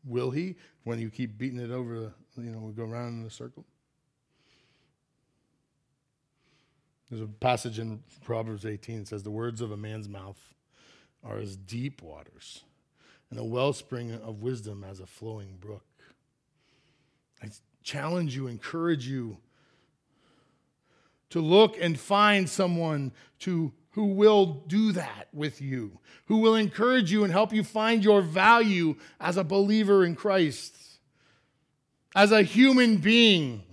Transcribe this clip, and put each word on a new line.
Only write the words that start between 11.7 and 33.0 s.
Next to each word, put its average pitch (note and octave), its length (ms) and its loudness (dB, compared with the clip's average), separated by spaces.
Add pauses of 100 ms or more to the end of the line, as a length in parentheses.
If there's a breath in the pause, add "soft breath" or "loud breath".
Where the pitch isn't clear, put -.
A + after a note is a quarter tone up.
waters, - 600 -20 (680 soft breath)
and A#2 100 -14
a A2+ 40 -10
wellspring A#2+ 680 -4
of A2 300 -14
wisdom G#2+ 420 -10
as F#2+ 160 -18
a F#2+ 60 -20
flowing G#2 500 -16
brook." G2+ 300 -18 (1600)
I G#2+ 80 -16 (320)
challenge D3+ 540 -6
you, C3+ 100 -8
encourage C#3+ 640 -4
you A#2+ 300 -8 (1900)
to E3+ 100 -2
look G3 400 6
and E3 180 -2
find G3+ 500 4
someone E3 640 -2 (280 soft breath)
to, D#3+ 320 -4 (180)
who G#3 140 -4
will G3 640 4
do G#3 260 2
that B2 400 -8
with D3 280 -6
you, B2+ 380 -8 (280 soft breath)
who G#3+ 100 0
will A3 180 6
encourage A3 560 2
you G#3 140 2
and F#3 80 0
help G#3+ 200 2
you G#3+ 120 0
find A3 400 0
your G#3 160 8
value F#3 760 4 (220 loud breath)
as E3+ 180 -4
a F#3+ 60 -2
believer G3 640 4
in E3+ 100 -2
Christ, - 880 -2 (1120)
as G3+ 160 6
a G#3+ 120 6
human A#3+ 560 6
being. F3 760 4